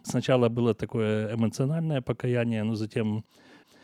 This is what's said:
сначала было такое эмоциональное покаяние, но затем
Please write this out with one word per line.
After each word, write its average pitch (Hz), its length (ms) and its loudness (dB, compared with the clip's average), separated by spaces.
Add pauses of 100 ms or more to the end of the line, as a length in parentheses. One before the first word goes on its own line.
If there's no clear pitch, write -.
сначала 127 460 2
было 117 240 2
такое 107 600 -2
эмоциональное 139 680 0
покаяние, 117 600 0
но 110 120 -2
затем 107 480 -2 (600)